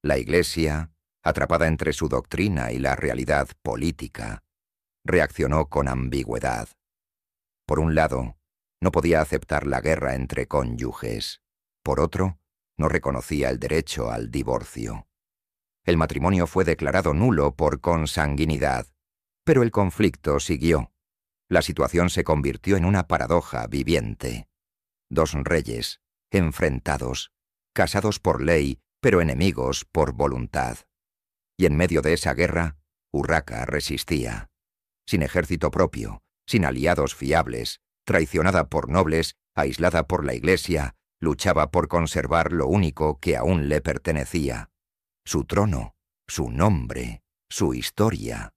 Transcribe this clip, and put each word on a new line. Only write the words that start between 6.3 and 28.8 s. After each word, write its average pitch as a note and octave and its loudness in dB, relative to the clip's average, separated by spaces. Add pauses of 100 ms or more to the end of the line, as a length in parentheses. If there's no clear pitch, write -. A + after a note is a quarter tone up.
Por D2+ 0
un D#2+ 2
lado, C2+ 0 (440)
no F2+ 2
podía E2 4
aceptar D2 -2
la B1+ -2
guerra C#2 0
entre C2 -4
cónyuges. A#1 -4 (420)
Por C2+ 0
otro, F#2 0 (380)
no D#2 0
reconocía C#2 -2
el B1+ -2
derecho B1 -2
al A#1 -6
divorcio. A1+ -6 (760)
El F2 4
matrimonio D#2+ 2
fue F#2 0
declarado D#2 2
nulo D2+ 2
por D2 0
consanguinidad, D2 0 (560)
pero C3+ 4
el A2+ 2
conflicto F2+ 0
siguió. D2+ 0 (560)
La E2+ 4
situación E2+ 0
se F2+ 0
convirtió D2 0
en E2+ 2
una F#2+ 2
paradoja C2+ 0
viviente. A#1 -4 (600)
Dos D#2 2
reyes, C2 -2 (300)
enfrentados, C#2 -2 (420)
casados G2+ 0
por C2+ 0
ley, D2 2 (180)